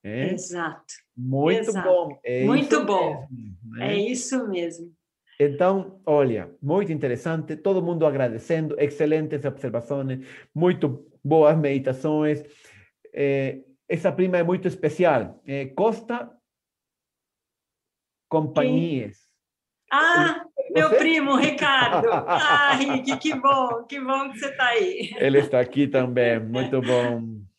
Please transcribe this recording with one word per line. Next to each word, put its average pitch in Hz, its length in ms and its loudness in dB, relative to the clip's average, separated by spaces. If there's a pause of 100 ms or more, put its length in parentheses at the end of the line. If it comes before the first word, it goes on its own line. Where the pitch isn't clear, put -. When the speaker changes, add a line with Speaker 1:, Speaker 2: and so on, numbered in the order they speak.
Speaker 1:
É? 127 300 -4
Speaker 2:
Exato. 175 600 -10 (220)
Speaker 1:
Muito 147 560 0
Speaker 2:
Exato. 185 160 -2
Speaker 1:
bom. 170 360 0
É 127 220 -2
Speaker 2:
Muito - 300 2
Speaker 1:
isso 196 100 0
Speaker 2:
bom. 151 440 -2
Speaker 1:
mesmo, 110 280 -16 (180)
né? 202 180 -4
Speaker 2:
É 202 40 0
isso 247 500 -4
mesmo. 170 460 -6 (480)
Speaker 1:
Então, 180 640 0
olha, 123 560 2
muito 160 300 0
interessante, 156 640 -4
todo 185 260 0
mundo 170 240 0
agradecendo, 143 720 0
excelentes 151 680 0
observações, 131 800 -6 (280)
muito 156 520 0 (180)
boas 156 340 6
meditações. 147 840 -2 (680)
É, 135 480 -2 (260)
essa 180 240 0
prima 180 260 0
é 170 60 2
muito 180 240 0
especial. 151 760 0
É, 139 220 -6
Costa 226 600 -4 (2000)
Companhias. 151 880 0
Speaker 2:
Quem? - 840 -10
Ah, 339 460 2 (120)
Speaker 1:
Ele, - 160 -6
Speaker 2:
meu - 160 4
Speaker 1:
você? 262 80 4
Speaker 2:
primo, 302 380 2
Ricardo. 262 720 2
Speaker 1:
<laughs> 214 60 2
Speaker 2:
Ah, 285 640 2
Rick, 269 420 -2
que 302 160 -2
bom, 254 520 0
que 277 140 -12
bom 269 320 -4
que 214 80 -16
você 269 160 -8
tá 254 120 2
aí. 208 500 0
Speaker 1:
Ele 139 220 6
está 131 200 2
aqui 131 280 2
também, 123 520 2
muito 127 420 -2
bom. 120 580 0 (200)